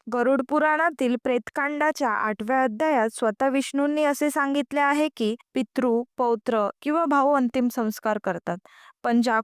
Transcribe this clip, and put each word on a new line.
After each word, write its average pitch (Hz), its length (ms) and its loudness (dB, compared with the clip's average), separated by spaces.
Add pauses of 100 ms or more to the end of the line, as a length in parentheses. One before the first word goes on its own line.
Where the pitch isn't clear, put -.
(140)
गरुड 254 360 2
पुराणातील 302 720 0
प्रेतकांडाच्या 285 880 -2
आठव्या 220 540 -2
अध्यायात 240 500 0
स्वतः 233 360 0
विष्णूंनी 285 540 -2
असे 294 260 0
सांगितले 277 500 -2
आहे 285 280 2 (100)
की 220 180 -2 (180)
पितृ, 240 480 0 (160)
पौत्र 233 520 0 (120)
किंवा 311 240 0
भाऊ 285 280 4
अंतिम 254 340 0
संस्कार 220 560 -4
करतात. 175 340 -4 (460)
पण 240 180 2
ज्या 226 220 2